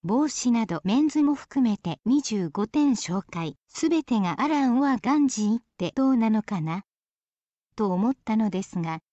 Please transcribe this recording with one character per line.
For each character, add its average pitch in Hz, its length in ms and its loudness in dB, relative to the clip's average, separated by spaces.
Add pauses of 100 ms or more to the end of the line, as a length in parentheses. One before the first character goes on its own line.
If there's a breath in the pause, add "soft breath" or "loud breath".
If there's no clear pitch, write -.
帽 247 260 0
子 - 200 -4
な 233 160 2
ど 170 180 -4
メ 202 160 2
ン 302 100 2
ズ 302 120 0
も 285 140 2
含 - 260 -4
め 220 160 2
て 165 280 -6
二 269 180 2
十 190 260 -2
五 202 160 -2
点 294 280 2
紹 190 360 -4
介。 165 260 -6 (120)
す - 200 -4
べ 320 140 2
て 233 180 0
が 175 220 -2
ア 277 60 0
ラ 277 200 2
ン 240 120 2
は 277 180 2
ガ 254 200 0
ン 285 100 4
ジ 214 160 -2
ー 208 140 2
っ - 40 -4 (160)
て 170 180 -4
ど 262 120 2
う 262 100 4
な 226 140 2
の 214 100 2
か 202 180 -6
な 160 220 -4 (960)
と 202 180 0
思 196 160 2
っ 269 60 0
た - 200 -4
の 220 140 2
で 185 140 -4
す - 160 -6
が 160 180 -4 (160)